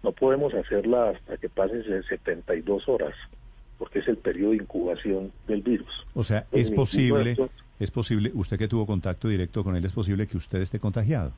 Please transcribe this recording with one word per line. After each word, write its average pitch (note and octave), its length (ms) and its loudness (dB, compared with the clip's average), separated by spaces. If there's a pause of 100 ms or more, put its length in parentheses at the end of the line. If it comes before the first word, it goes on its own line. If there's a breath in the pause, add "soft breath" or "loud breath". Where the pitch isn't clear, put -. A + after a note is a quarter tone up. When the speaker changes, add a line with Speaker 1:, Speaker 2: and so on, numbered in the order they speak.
Speaker 1:
No G2+ 100 0
podemos C3+ 440 4
hacerla G#2+ 560 2
hasta - 260 -8
que - 100 -8
pasen G2+ 360 0
se-, F#2+ 200 -2
setenta F2 520 -4
y D#2+ 60 -4
dos G2 280 -2
horas, E2 240 0 (640)
porque - 220 -4
es - 80 -2
el A2 100 2
periodo F#2+ 340 0
de G#2+ 60 4
incubación F#2+ 760 -2 (160)
del G#2 140 0
virus. - 440 -2 (100)
Speaker 2:
O A#2 80 0
sea, A2 260 0
Speaker 1:
Pues C3 140 4
Speaker 2:
es A2 80 2
Speaker 1:
ninguno A#2 120 4
de - 80 0
Speaker 2:
posible, C3 400 4
Speaker 1:
estos C3 180 0 (300)
Speaker 2:
es G#2 120 -2
posible, G#2+ 440 0
usted G2 240 -2
que A2 80 0
tuvo A2 180 2
contacto G2 420 -2
directo F#2+ 360 0
con F#2 120 0
él, F2 100 0
¿es F#2 80 -4
posible G2+ 340 0
que - 100 -4
usted F#2 240 -4
esté G2 180 -4
contagiado? G#2+ 580 0